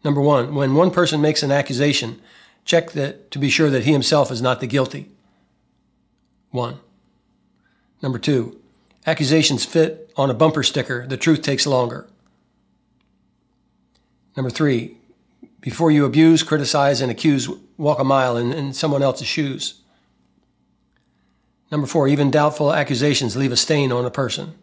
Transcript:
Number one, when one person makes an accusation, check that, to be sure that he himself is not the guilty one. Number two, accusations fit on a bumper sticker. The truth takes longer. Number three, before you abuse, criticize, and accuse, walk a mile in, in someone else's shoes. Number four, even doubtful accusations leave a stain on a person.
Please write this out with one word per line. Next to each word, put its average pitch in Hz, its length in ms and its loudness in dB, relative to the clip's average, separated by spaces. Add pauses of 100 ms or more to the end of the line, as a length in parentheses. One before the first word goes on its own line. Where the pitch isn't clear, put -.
Number 143 180 0
one, 139 340 2
when 139 200 0
one 175 160 4
person 156 300 2
makes 151 220 0
an 139 80 0
accusation, 139 680 -2 (440)
check 165 260 0
that, - 400 -8
to 139 80 -8
be 139 100 0
sure 156 200 2
that 131 160 0
he 143 60 4
himself 139 400 2
is 117 100 -6
not 127 180 0
the 131 80 -8
guilty 135 420 -4 (1400)
one. 123 280 -6 (1200)
Number 131 160 -6
two, 127 420 -2 (460)
accusations 147 600 0
fit 160 520 -2
on 135 120 0
a 127 40 -2
bumper 151 300 2
sticker. 123 420 -4
The 135 120 -6
truth 156 260 0
takes 139 240 -2
longer. 127 420 -2 (2250)
Number 131 140 -4
three, 120 480 -2 (640)
before 156 300 0
you 147 140 4
abuse, 156 360 6
criticize, 143 600 0
and 127 100 -2
accuse, 135 380 0 (280)
walk 151 220 0
a 139 40 0
mile 131 340 2
in, 120 140 -2
in 139 220 -6
someone 143 300 -2
else's 131 240 -2
shoes. - 540 -6 (1900)
Number 147 140 -2
four, 139 220 0
even 139 240 2
doubtful 147 420 2
accusations 135 640 0
leave 135 160 -2
a 120 60 -2
stain 143 340 0
on 123 140 -2
a 123 40 -4
person. 135 540 -6